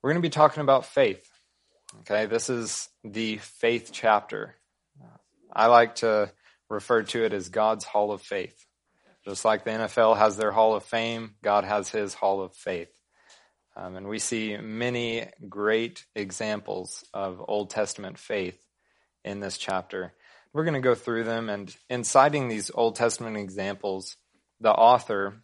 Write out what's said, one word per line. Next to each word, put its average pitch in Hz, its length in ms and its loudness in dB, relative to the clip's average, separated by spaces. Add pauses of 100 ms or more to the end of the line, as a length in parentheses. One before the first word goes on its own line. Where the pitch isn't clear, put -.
We're 131 80 -2
gonna 170 100 2
be 170 80 0
talking 151 320 4
about 135 260 4
faith. 117 380 0 (760)
Okay, 107 260 -2
this 113 240 -2
is 117 380 -6 (160)
the 110 320 -4
faith 117 560 -2
chapter. - 640 0 (960)
I 110 140 4
like 117 300 8
to 107 360 0 (360)
refer 110 360 0
to 113 200 -2
it 104 80 0
as 95 160 -6
God's 107 360 0
Hall 104 260 0
of 101 120 -8
Faith. - 440 -10 (580)
Just 98 200 -10
like 107 180 4
the - 80 -4
N 110 100 -4
F 110 160 -4
L 113 200 8
has 104 200 4
their 107 140 0
Hall 110 240 4
of 101 80 -4
Fame, 113 600 -4
God 104 200 2
has 98 280 -2
his 104 240 -4
Hall 98 280 -2
of 92 140 -10
Faith. 87 340 -8 (840)
Um, 92 180 -14
and 95 140 -12
we 107 100 -8
see 110 380 -4
many 113 720 -6 (200)
great 107 580 -2 (100)
examples 104 880 -8 (100)
of 95 320 -8
Old 104 240 -4
Testament 101 480 -6
faith 95 420 -6 (640)
in 101 140 -8
this 98 200 -8
chapter. 92 540 -6 (400)
We're 156 120 -2
gonna 151 160 -2
go 127 160 4
through 117 280 -4
them, 113 240 -4
and 101 240 -8 (160)
in 123 140 -4
citing 139 460 2
these 107 260 -6
Old 117 220 0
Testament 117 400 -2
examples, 98 800 -8 (440)
the 113 120 4
author 110 720 4